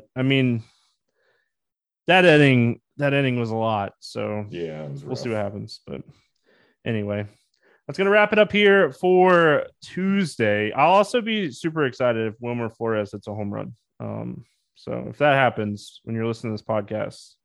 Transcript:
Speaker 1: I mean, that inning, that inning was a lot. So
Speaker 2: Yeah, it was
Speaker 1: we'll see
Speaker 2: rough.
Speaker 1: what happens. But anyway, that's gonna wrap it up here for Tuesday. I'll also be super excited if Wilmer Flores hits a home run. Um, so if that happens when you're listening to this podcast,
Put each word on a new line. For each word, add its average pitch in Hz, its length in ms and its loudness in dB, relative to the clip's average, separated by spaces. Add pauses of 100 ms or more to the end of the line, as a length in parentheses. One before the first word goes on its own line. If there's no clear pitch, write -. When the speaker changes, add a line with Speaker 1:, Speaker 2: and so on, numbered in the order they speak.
(180)
Speaker 1:
I 131 60 -2
mean, 131 400 0 (1400)
that 185 180 6
inning, 135 560 6 (160)
that 143 160 -2
inning 131 260 0
was 113 120 -4
a 113 40 -4
lot. 110 440 -2
So 107 500 -8
Speaker 2:
Yeah, 82 360 -10
it 143 60 -12
was - 140 -14
Speaker 1:
we'll 131 100 -10
see 120 140 -8
Speaker 2:
rough. 110 80 -4
Speaker 1:
what 104 60 -4
happens. 104 440 -12
But 67 140 -12 (840)
anyway, 104 420 -6 (600)
that's 143 100 -12
gonna 196 120 0
wrap 208 240 4
it 208 60 4
up 208 120 4
here 196 400 4
for 180 720 4 (160)
Tuesday. 143 920 -2
I'll 147 220 4
also 208 260 2
be 208 300 -4
super 160 340 -4
excited 120 420 0
if 107 140 -8
Wilmer 120 280 -6
Flores 110 440 -4
hits 101 140 -16
a 107 60 -8
home 101 200 -8
run. 110 220 -12 (260)
Um, 113 420 -12 (320)
so 123 340 -10
if 117 100 -12
that 147 160 2
happens 110 680 -2
when 113 120 -10
you're 113 120 -4
listening 113 280 -6
to 104 60 -10
this - 60 -20
podcast, - 760 -6